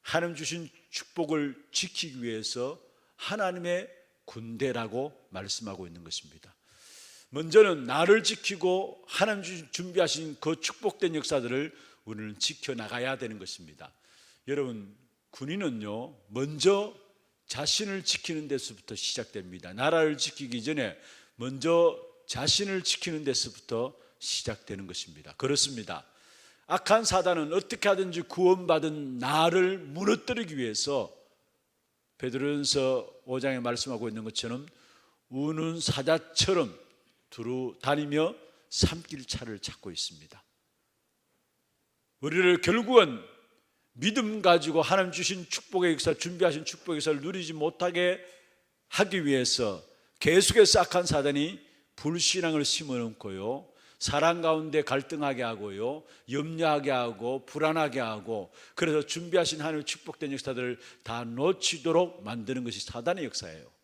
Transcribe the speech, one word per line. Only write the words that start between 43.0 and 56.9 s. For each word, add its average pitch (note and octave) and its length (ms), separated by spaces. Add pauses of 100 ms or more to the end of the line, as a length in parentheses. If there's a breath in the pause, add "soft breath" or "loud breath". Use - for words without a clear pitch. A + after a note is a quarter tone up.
믿음 G#3+ 500
가지고 D#3+ 400
하나님 F#3 300
주신 F3 360
축복의 F3+ 440
역사, D3+ 220
준비하신 E3+ 500
축복의 - 320
역사를 D3 240
누리지 E3+ 320
못하게 F3 680 (680 loud breath)
하기 F3+ 380
위해서 A#2+ 580 (340 soft breath)
계속해서 G3 600
악한 F3+ 260
사단이 C#3+ 580 (320 soft breath)
불신앙을 E3 680
심어놓고요, A#2 1000 (320 soft breath)
사랑 E3 440
가운데 D#3 400
갈등하게 C#3 600
하고요, A2+ 600 (260 loud breath)
염려하게 D3+ 600